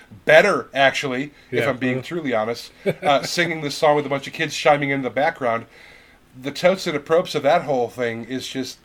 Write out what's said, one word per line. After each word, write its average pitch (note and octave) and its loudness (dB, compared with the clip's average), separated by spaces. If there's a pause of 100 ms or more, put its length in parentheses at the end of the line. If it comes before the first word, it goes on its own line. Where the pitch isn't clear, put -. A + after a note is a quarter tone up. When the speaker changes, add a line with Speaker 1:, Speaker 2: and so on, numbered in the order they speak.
(260)
Speaker 1:
better, D#3+ 4
actually, C3+ 0 (180)
if B2 0
Speaker 2:
Yeah. C#3 0
Speaker 1:
I'm B2 -2
being B2+ 0
Speaker 2:
Uh-huh. B2+ -8
Speaker 1:
truly D#3 -4
honest, A2 -2 (160)
Speaker 2:
<laughs> - -2
Speaker 1:
uh, C#3+ 4
singing E3 -2
this C#3+ -6
song D3+ 4
with D3 0
a - -8
bunch C#3 -4
of - -14
kids D#3 -4
chiming C#3+ 2
in C#3 -2
the B2 -4
background, A#2+ -2 (720)
the C#3 -8
totes F#3 0
and D#3+ -4
apropes D#3+ 0
of D3 -2
that E3 4
whole B2+ -2
thing A#2 -6
is B2+ -6
just C3 -8